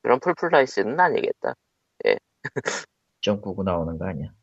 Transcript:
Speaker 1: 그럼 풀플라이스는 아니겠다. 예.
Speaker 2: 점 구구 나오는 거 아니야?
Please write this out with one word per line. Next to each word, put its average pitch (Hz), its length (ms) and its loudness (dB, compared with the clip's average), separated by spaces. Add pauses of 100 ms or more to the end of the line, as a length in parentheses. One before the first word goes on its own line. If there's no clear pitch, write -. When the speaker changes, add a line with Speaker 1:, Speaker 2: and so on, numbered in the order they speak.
Speaker 1:
그럼 - 180 2
풀플라이스는 151 800 2
아니겠다. - 560 0 (500)
예. 52 120 4 (1040)
Speaker 2:
점 101 200 -2
구구 95 220 -6
나오는 85 340 -2
거 85 80 -6
아니야? 82 220 -6 (160)